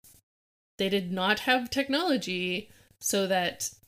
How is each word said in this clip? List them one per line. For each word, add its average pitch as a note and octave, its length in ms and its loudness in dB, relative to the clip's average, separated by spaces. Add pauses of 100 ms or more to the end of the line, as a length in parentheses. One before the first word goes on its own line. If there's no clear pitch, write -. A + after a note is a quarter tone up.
(800)
they F#3+ 100 0
did F#3 240 0
not F#3+ 280 2
have B3+ 300 2
technology A#3+ 1000 -2 (320)
so G3 260 0
that F3+ 440 -2 (180)